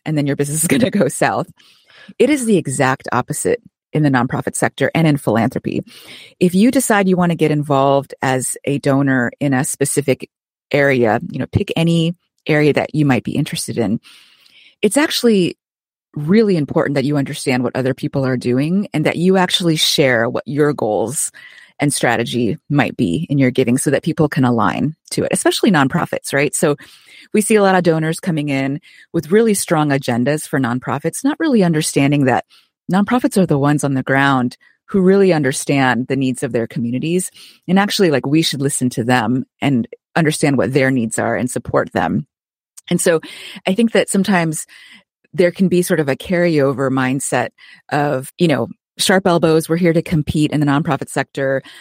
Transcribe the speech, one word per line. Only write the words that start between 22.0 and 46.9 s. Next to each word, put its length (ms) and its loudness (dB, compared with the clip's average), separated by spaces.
might 260 0
be 340 -2
in 80 0
your 120 4
giving 280 0
so 120 -2
that 140 0
people 260 0
can 140 0
align 520 0
to 140 -2
it, 80 -4
especially 400 0
nonprofits, 600 -2
right? 220 0
So 220 0
we 80 4
see 140 2
a 80 4
lot 120 4
of 80 2
donors 360 0
coming 300 -2
in 320 -2
with 180 -4
really 220 4
strong 360 0
agendas 580 -2
for 120 -2
nonprofits, 640 -4
not 160 -2
really 240 2
understanding 640 2
that 200 2
nonprofits 460 0
are 100 2
the 100 2
ones 260 0
on 100 0
the 100 -2
ground 540 2
who 160 0
really 300 4
understand 760 0
the 100 -2
needs 260 -2
of 80 -6
their 160 -2
communities. 640 -4
And 120 2
actually, 320 2
like, 160 0
we 140 2
should 200 -4
listen 300 -2
to 140 -4
them 400 0
and 260 0
understand 400 0
what 160 0
their 180 2
needs 260 -2
are 200 -2
and 120 -2
support 440 -4
them. 340 -2
And 100 -2
so 220 0
I 80 0
think 200 0
that 160 0
sometimes 580 -2
there 180 2
can 160 0
be 140 2
sort 180 0
of 100 0
a 60 0
carryover 720 0
mindset 600 -2